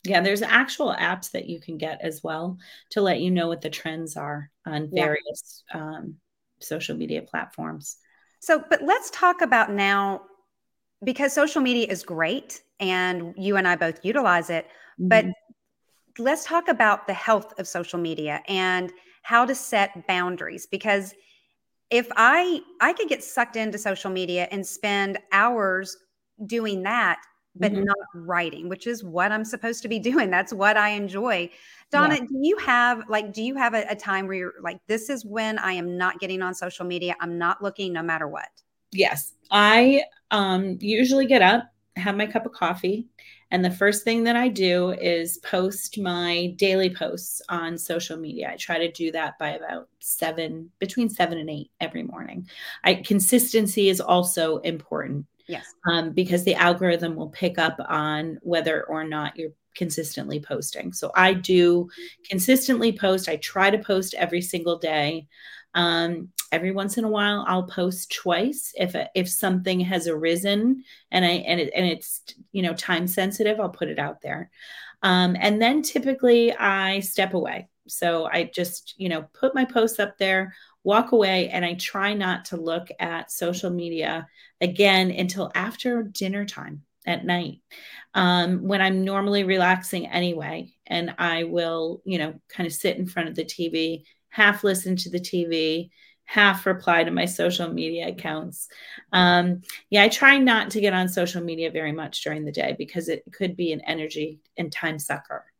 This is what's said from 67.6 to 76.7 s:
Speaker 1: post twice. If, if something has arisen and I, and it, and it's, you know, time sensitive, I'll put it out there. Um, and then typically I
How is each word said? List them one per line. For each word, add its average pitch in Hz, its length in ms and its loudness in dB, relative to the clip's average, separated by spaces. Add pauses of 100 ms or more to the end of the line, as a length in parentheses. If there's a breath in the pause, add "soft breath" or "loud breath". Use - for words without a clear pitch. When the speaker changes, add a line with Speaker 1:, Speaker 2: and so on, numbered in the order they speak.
Speaker 1:
post 180 480 -4
twice. 185 640 -2
If, 180 180 -2 (200)
if 185 120 2
something 185 540 0
has 180 260 0
arisen 196 800 2 (260 loud breath)
and 180 140 4
I, 175 40 6
and 175 300 0
it, - 160 -2
and 185 120 2
it's, - 360 -4 (300)
you 196 80 -2
know, 170 120 0
time 180 320 0
sensitive, 202 540 0
I'll 190 80 -2
put 175 220 -6
it 156 100 -6
out 151 220 -6
there. - 280 -10 (520 loud breath)
Um, 180 360 4
and 208 240 2
then 277 200 4
typically 247 720 4
I 196 480 2